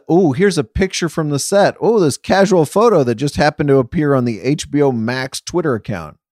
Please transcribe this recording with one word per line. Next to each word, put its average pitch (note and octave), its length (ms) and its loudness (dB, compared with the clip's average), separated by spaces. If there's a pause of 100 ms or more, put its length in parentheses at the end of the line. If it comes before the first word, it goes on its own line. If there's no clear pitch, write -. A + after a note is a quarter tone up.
oh, E3 240 2
here's E3+ 260 0
a C#3+ 40 0
picture F3+ 460 -4
from D#3 220 -4
the C#3+ 100 -2
set. G3 400 0
Oh, A3 180 2
this D#3 200 2
casual F#3 480 2
photo G3+ 360 2
that A#2+ 140 0
just C#3 200 -4
happened D3+ 340 0
to C#3 80 4
appear C#3+ 360 0
on B2+ 100 0
the A2+ 180 -4
H C#3+ 280 -4
B C#3+ 120 0
O C#3 100 2
Max B2 480 -6
Twitter E3 340 -4
account. F2+ 440 -10 (140)